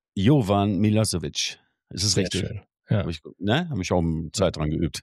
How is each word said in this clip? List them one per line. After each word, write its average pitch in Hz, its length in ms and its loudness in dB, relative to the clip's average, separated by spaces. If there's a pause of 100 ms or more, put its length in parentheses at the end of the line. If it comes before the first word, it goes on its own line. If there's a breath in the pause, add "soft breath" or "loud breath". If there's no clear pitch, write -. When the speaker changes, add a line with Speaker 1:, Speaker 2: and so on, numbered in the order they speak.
(140)
Speaker 1:
Jovan 101 640 4
Milosevic. 104 800 0 (300)
Ist - 140 -6
es 101 100 2
Speaker 2:
Sehr 104 100 2
Speaker 1:
richtig? 92 180 -4
Speaker 2:
schön. - 200 -8 (280)
Ja. 110 100 2
Speaker 1:
Hab 92 100 -2
ich, 85 120 -8 (180)
ne? 135 300 0
Hab 123 100 -4
ich 90 120 -4
auch 90 100 4
eine 80 300 -2
Zeit 87 260 0
dran 78 120 -2
geübt. 80 340 -2